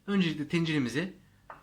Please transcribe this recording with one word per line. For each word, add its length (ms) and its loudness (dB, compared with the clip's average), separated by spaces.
öncelikle 400 2
tenceremize 640 0